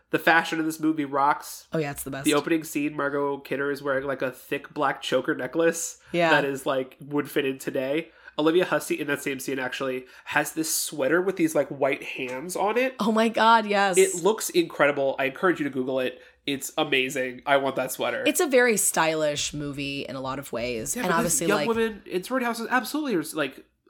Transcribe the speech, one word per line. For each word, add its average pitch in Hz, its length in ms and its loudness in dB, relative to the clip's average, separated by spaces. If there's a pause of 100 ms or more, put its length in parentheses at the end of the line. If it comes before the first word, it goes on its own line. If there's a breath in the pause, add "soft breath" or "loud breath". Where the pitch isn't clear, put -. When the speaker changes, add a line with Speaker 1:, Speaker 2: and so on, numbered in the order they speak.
(120)
Speaker 1:
the 156 60 0
fashion 165 420 4
in 156 60 -2
this 156 140 -4
movie 156 260 0
rocks. 139 680 0
Speaker 2:
Oh, 165 60 -4
yeah, 143 140 -4
it's - 120 -10
the 135 60 -10
best. 139 160 -8
Speaker 1:
The 147 80 4
opening 156 300 2
scene, 147 320 -4
Margot 143 420 -2
Kidder 135 340 -4
is 139 120 -6
wearing, 135 240 -2
like, 135 160 -4
a 127 80 -2
thick - 420 -8
black 143 300 0
choker 170 320 0
necklace 165 640 0 (140 loud breath)
Speaker 2:
Yeah. 170 200 4
Speaker 1:
that 143 140 6
is, 139 200 -4
like, 131 340 -2
would 143 300 -4
fit 143 160 0
in 135 140 -2
today. 139 500 -4 (300 loud breath)
Olivia 160 260 4
Hussey, 160 340 -2
in 147 80 -4
that 143 140 -2
same 135 180 -4
scene, 135 200 -4
actually, 127 460 -4 (200 loud breath)
has 151 280 0
this 156 200 -2
sweater 147 480 2
with 190 140 -2
these, 156 180 2
like, 143 140 2
white 143 360 0
hands 131 520 -8
on 214 220 0
it. 262 220 0
Speaker 2:
Oh 226 120 0
my 220 160 2
God, 220 400 4
yes. 196 300 4
Speaker 1:
It 190 260 4
looks 214 260 2
incredible. 143 720 2
I 135 60 2
encourage 160 340 0
you 151 60 -2
to 139 40 -2
Google 131 300 -2
it. 127 200 -2 (280 loud breath)
It's 139 300 -4
amazing. 131 680 0
I 139 120 6
want 135 180 0
that 131 160 -2
sweater. 117 340 -2
Speaker 2:
It's 302 140 2
a 359 80 2
very 247 300 4
stylish 156 760 0
movie 139 540 -6
in 131 80 -10
a 135 60 -8
lot 131 180 -6
of 135 120 -12
ways. 120 440 -4
Speaker 1:
Yeah, 247 80 -4
Speaker 2:
And 180 80 0
Speaker 1:
but 165 60 2
Speaker 2:
obviously, 170 280 0
Speaker 1:
these 175 40 2
young 208 100 4
Speaker 2:
like, - 80 0
Speaker 1:
women 226 380 -2
in 185 180 -4
sorority 247 220 -2
houses 233 260 -4
absolutely 254 440 0
are, 156 80 0 (120)
like, 143 280 -4 (260)